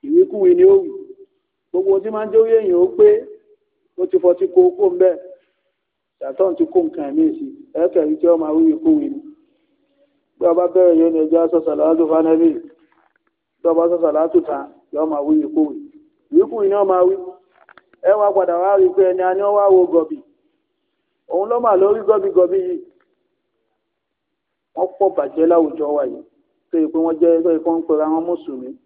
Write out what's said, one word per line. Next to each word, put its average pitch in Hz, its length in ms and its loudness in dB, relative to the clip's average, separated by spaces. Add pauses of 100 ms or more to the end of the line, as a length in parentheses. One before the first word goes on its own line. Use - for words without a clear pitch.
Ìwíkúwìí 339 500 2
ni 359 100 4
ó 392 100 6
wí. 370 160 0 (840)
Gbogbo 190 160 -2
ohun 190 120 0
tí 214 80 -10
máa 214 140 -8
ń 202 60 -10
jẹ́ 220 100 4
ó 226 60 2
yé 226 100 2
èèyàn 202 180 0
ó 175 120 4
pé - 220 4 (880)
ó 180 60 -4
ti 185 140 -4
fọtí 180 280 2
ko 180 220 2
kó 190 180 -2
ń 180 120 -2
bẹ́ẹ̀. 180 180 0 (1040)
Ṣàtọ́n 151 320 -2
ti 165 120 -2
kó 185 160 0
nǹkan 156 260 -6
ẹ̀mí 151 240 0
sí, - 160 -10 (240)
ẹ 156 180 -4
kẹ̀rí 156 280 0
tí 175 100 -2
ó 170 100 4
máa 156 160 -4
wíwí 160 240 2
kúwì 160 320 0
ni. - 120 -10 (1200)
Bí 185 60 -4
ọba 170 200 2
bẹ̀rẹ̀ 175 300 4
yóò 165 140 4
ní, 160 80 -2
"Ẹ 156 80 0
jẹ́ 165 140 2
á 165 80 0
sọ 165 120 0
sàlátù 160 440 0
fánẹ́bì." 160 460 2 (1120)
Bí - 40 0
ọba 165 160 2
sọ 170 140 0
sàlátù 160 420 0
tán, 143 240 -8 (260)
yóò 151 160 -4
máa 147 160 -6
wíwí 151 260 0
kúwì. 151 280 -4 (560)
Wíwí 359 140 4
kúwì 359 200 -4
ni - 80 0
ó 202 100 0
máa 196 180 2
wí. 370 120 2 (840)
Ẹ 190 140 0
wá 208 180 0
padà 180 260 -2
wá 185 200 -2
rí 190 120 4
pé 185 160 0
ẹni 185 180 0
a 185 100 0
ní 196 100 -4
ó 202 100 0
wá 202 140 2
wo 190 180 6
gọ̀bì. 156 320 -2 (1120)
Òun 185 200 -4
ló 240 100 -2
mà 233 160 0
lórí 208 260 2
gọ̀bìgọ̀bì 190 580 0
yìí. 180 200 -6 (2000)
Wọ́n 180 160 -2
pọ̀ 196 180 0
bàjẹ́ 147 360 -2
láwùjọ 156 400 0
wa 147 180 -4
yìí, - 180 -10 (500)
tó 170 40 -2
yẹ 156 100 0
pé 165 120 -6
wọ́n 160 180 -2
jẹ́, 165 260 2
tó 170 80 0
yẹ 160 80 0
pé 165 120 -4
wọ́n 165 80 -2
ń 165 80 -8
pera 156 200 0
wọn 160 180 -2
Mùsùlùmí. 139 460 -8 (160)